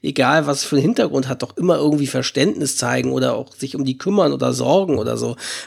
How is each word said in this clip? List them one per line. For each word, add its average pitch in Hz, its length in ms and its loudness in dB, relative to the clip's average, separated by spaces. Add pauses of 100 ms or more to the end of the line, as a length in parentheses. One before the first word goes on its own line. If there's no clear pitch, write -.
egal 143 460 2
was 139 160 -2
für - 100 -2
einen 139 80 4
Hintergrund 143 460 0
hat, 131 140 -6
doch - 140 -10
immer 175 200 2
irgendwie 147 320 2
Verständnis 135 680 -2
zeigen 127 360 0
oder 127 240 0
auch - 180 -8
sich 139 220 -8
um 143 80 -2
die 131 140 -2
kümmern 185 340 2
oder 127 200 0
sorgen 139 460 2
oder 117 180 -2
so. 117 200 -4 (300)